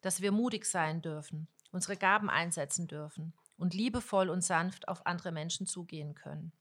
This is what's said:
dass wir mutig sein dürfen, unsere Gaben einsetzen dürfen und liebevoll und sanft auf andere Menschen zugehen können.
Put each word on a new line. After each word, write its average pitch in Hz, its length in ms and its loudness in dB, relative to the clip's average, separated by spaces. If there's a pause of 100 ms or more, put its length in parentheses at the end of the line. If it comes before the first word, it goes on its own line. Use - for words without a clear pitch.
dass 180 200 -2
wir 196 100 4
mutig 220 340 2
sein 160 360 2
dürfen, 151 460 -6 (240)
unsere 185 260 -2
Gaben 202 320 4
einsetzen 165 580 0
dürfen 156 460 -8 (240)
und 175 160 2
liebevoll 208 560 2
und 180 120 2
sanft 175 460 0
auf - 180 -6
andere 175 260 -2
Menschen 165 360 -4
zugehen 156 480 -8
können. 151 460 -10